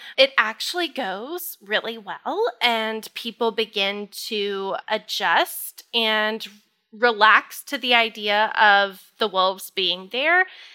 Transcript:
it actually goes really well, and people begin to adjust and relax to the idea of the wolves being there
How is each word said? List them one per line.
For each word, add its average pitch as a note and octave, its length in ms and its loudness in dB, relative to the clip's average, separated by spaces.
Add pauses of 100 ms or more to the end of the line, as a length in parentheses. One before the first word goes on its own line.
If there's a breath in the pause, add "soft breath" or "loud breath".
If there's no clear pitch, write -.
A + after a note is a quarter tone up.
(160 loud breath)
it C4+ 220 4
actually A#3 500 -2
goes B3+ 720 -8
really G#3 380 -4
well, A3+ 460 -6 (160)
and A3 540 0
people A#3 360 -4
begin G#3 580 -4 (200)
to G3 480 -4 (120)
adjust - 1040 -2
and A3 540 0 (460)
relax A3 720 4
to C#4 140 -8
the B3 160 0
idea G#3+ 640 0
of G3+ 600 4
the A3 100 0
wolves F#3+ 420 0
being F#3 420 -4
there E4 340 2 (280 loud breath)